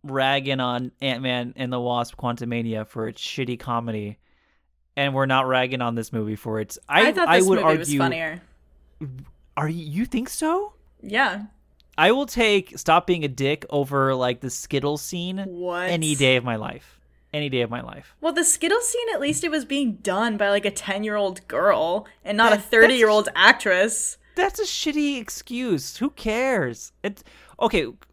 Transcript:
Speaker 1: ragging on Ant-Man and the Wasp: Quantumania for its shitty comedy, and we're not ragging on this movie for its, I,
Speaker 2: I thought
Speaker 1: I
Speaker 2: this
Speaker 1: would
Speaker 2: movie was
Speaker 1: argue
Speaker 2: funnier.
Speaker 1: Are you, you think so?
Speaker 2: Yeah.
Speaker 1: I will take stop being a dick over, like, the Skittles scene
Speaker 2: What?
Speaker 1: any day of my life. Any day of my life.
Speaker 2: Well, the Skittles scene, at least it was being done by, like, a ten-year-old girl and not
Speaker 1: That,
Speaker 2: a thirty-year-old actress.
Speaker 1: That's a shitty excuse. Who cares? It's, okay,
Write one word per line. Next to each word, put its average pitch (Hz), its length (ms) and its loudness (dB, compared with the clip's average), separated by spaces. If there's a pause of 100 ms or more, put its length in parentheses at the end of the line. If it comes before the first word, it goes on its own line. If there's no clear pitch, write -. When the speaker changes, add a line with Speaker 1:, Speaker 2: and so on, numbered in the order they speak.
Speaker 1:
ragging 135 580 -2
on 123 300 -4 (100)
Ant-Man 123 560 -4
and 127 160 -6
the 123 80 -4
Wasp: 120 360 -2
Quantumania 117 720 -4
for 110 220 -6
its - 140 -12
shitty 123 360 -6
comedy, 113 600 -6 (760)
and 139 180 0
we're 135 100 2
not 131 220 2
ragging 127 340 0
on 120 140 -2
this 113 180 -6
movie 107 240 -4
for 110 240 -6
its, - 180 -8 (100)
I, 180 200 6
Speaker 2:
I 311 40 2
thought 349 160 2
Speaker 1:
I 175 100 6
Speaker 2:
this 190 100 6
Speaker 1:
would 185 140 4
Speaker 2:
movie 156 160 4
was 143 100 -4
Speaker 1:
argue 143 120 0
Speaker 2:
funnier. 165 420 -2 (1120)
Speaker 1:
Are 151 120 -2
you, 165 160 -6
you 156 200 -4
think 254 240 -4
so? 359 460 -4 (260)
Speaker 2:
Yeah. 208 440 -2 (520)
Speaker 1:
I 165 140 6
will 262 160 2
take 214 500 0
stop 170 300 2
being 170 180 0
a 143 40 -2
dick 135 420 -2
over, 135 460 2
like, 123 240 -2
the 131 100 -6
Skittles 143 500 -4
scene 185 380 -8
Speaker 2:
What? 180 520 -6
Speaker 1:
any 156 260 0
day 131 200 6
of 123 80 2
my 117 120 -2
life. - 440 -10 (320)
Any 147 160 -4
day 127 120 -2
of 113 100 -2
my 120 100 -8
life. - 400 -18
Speaker 2:
Well, 320 120 -2
the 339 120 0
Skittles 427 440 0
scene, 480 260 -4
at - 60 -4
least 294 240 -4
it 330 80 -2
was 294 120 -2
being 269 320 -2
done 220 400 -2
by, 202 140 0
like, 202 140 2
a 202 80 0
ten-year-old 202 760 -4
girl 165 600 2 (180)
and 208 120 -4
not 226 140 6
Speaker 1:
That, 208 80 6
Speaker 2:
a 202 40 -6
thirty-year-old 226 720 6
actress. 202 840 4 (160)
Speaker 1:
That's 381 240 0
a 427 60 -2
shitty 294 560 -2
excuse. 233 800 -4
Who 277 120 0
cares? 220 800 -2 (140)
It's, 202 180 -6 (380)
okay, 196 260 2 (260)